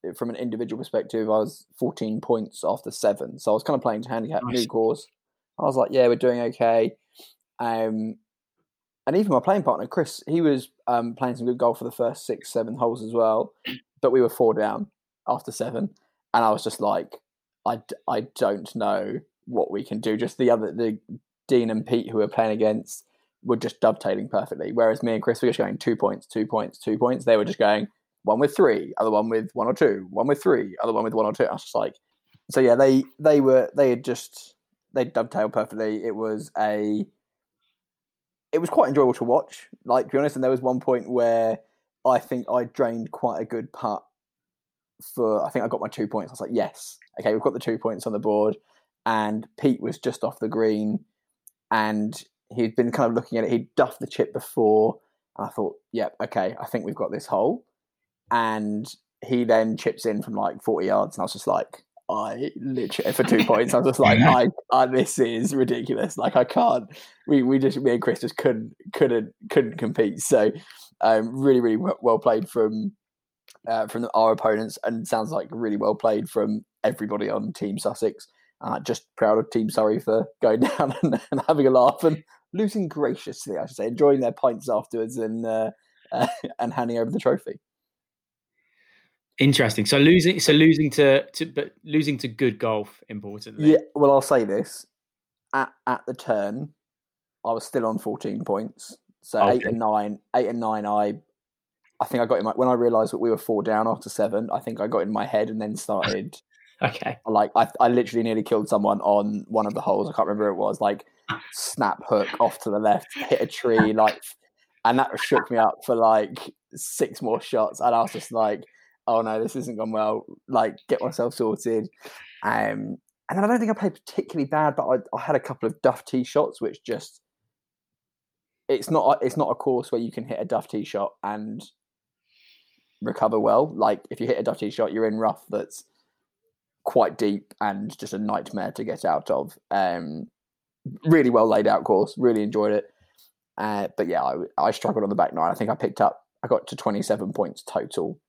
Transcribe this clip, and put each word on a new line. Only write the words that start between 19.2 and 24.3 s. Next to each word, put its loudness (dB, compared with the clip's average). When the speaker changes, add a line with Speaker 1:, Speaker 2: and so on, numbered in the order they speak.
Speaker 1:
what -2
we -4
can -8
do." -2
Just -4
the 4
other, 2
the -4
Dean 4
and -2
Pete -2
who -2
were 2
playing 0
against -2
were 0
just -8
dovetailing 0
perfectly, -4